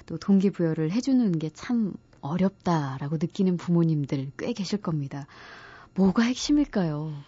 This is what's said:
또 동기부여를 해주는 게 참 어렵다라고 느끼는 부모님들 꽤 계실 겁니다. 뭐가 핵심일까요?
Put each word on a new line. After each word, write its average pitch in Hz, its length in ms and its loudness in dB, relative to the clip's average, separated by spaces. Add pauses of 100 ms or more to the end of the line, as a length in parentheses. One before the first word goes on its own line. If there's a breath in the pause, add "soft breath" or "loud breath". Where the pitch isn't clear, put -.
또 165 120 -8
동기부여를 170 720 2
해주는 240 480 2
게 156 140 -4
참 226 400 -2 (260)
어렵다라고 156 960 -2
느끼는 175 400 0
부모님들 151 800 0
꽤 180 160 -4
계실 202 280 -4
겁니다. 143 460 -6 (680 loud breath)
뭐가 190 280 4
핵심일까요? 196 920 0 (140)